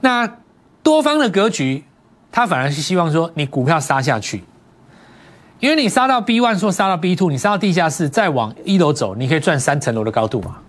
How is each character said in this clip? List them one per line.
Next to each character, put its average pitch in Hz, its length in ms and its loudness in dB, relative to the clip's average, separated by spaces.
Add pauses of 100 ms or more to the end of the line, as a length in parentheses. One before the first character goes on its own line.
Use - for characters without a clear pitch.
那 240 380 0 (440)
多 311 200 4
方 302 160 0
的 269 100 2
格 196 220 2
局， 135 340 -4 (460)
他 240 160 0
反 151 140 0
而 139 100 0
是 147 120 -4
希 185 140 -4
望 170 140 0
说 165 240 0
你 147 120 -4
股 131 180 -4
票 156 160 2
杀 135 220 0
下 123 180 0
去， 101 240 -10 (1160)
因 262 100 2
为 320 40 4
你 277 140 2
杀 254 180 2
到 254 140 2
B 226 220 0
one， 226 160 2
说 202 120 0
杀 196 160 0
到 190 100 0
B 180 200 0
two， 185 140 0
你 135 80 -2
杀 202 120 0
到 202 80 0
地 196 140 0
下 165 160 2
室， 156 180 -2
再 190 220 0
往 117 260 -2 (100)
一 196 120 0
楼 156 160 4
走， 101 220 -4
你 120 120 -4
可 139 80 2
以 156 60 0
赚 151 180 0
三 143 220 0
层 120 140 -2
楼 110 100 -2
的 110 80 -2
高 110 160 0
度 107 140 -4
嘛。 - 160 -12 (100)